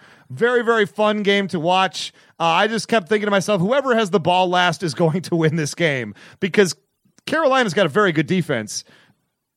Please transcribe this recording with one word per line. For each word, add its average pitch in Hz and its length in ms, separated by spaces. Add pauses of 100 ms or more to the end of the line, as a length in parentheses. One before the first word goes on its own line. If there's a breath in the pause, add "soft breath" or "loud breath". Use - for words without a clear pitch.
(300 soft breath)
Very, 233 340
very 220 200
fun 214 380
game 202 260
to 180 120
watch. 185 520 (280 soft breath)
Uh, 165 60
I 175 200
just 220 220
kept 208 200
thinking 214 180
to 208 40
myself, 202 300
whoever 254 340
has 226 160
the 196 80
ball 180 300
last 180 340
is 156 120
going 170 280
to - 140
win 156 180
this 151 220
game 131 380 (260 loud breath)
because 190 340 (500)
Carolina's 262 500
got 196 120
a 147 40
very 196 200
good 156 160
defense. 147 560 (760 soft breath)